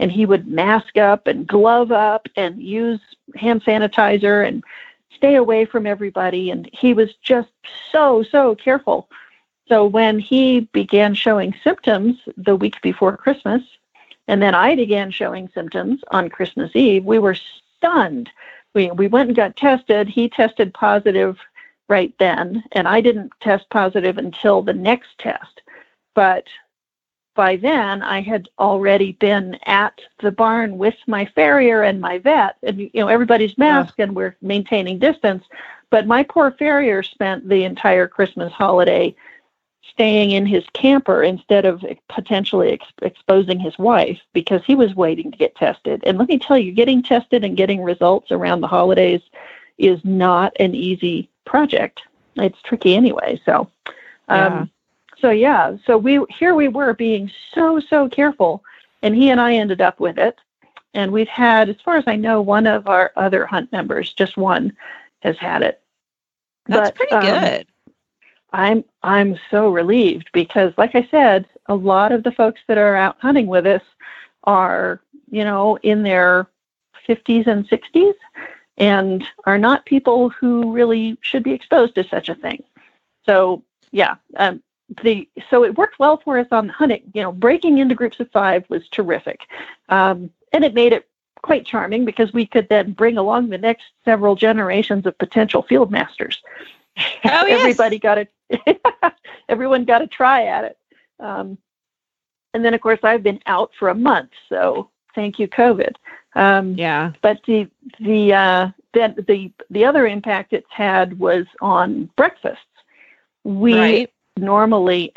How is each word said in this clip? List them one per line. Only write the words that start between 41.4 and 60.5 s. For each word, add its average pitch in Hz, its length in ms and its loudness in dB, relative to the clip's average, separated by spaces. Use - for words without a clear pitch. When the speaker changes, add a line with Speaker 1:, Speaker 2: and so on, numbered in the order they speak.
Speaker 1:
of 185 200 0
potentially 196 640 -2
ex-, - 140 -8
exposing 185 580 0
his 170 180 -8
wife 185 400 0
because 175 320 -2
he 269 100 2
was 226 200 2
waiting 165 360 -2
to - 80 -20
get - 180 -2
tested. - 500 -4
And 185 120 0
let 247 100 0
me 302 100 0
tell 277 200 0
you, 185 140 -2
getting 247 300 2
tested 240 420 0
and 185 120 -6
getting 190 260 -2
results 180 500 0
around 175 280 -2
the 170 80 -2
holidays 180 520 2
is 185 260 2
not 185 540 2
an 190 160 0
easy 180 540 -4
project. - 560 -2
It's 190 260 -4
tricky 190 340 0
anyway. - 480 0
So, 180 260 0
um, 190 240 2
Speaker 2:
Yeah. 160 120 -6
Speaker 1:
so 247 100 2
yeah, 214 460 2
so 240 120 2
we, 262 320 2
here 349 240 0
we 294 140 2
were 247 260 -2
being 214 360 -4
so, 320 240 0
so 294 300 0
careful, 247 560 -2
and 214 120 0
he 262 160 4
and 247 100 4
I 240 140 2
ended 202 260 -2
up 180 200 0
with 170 180 -4
it. - 200 -2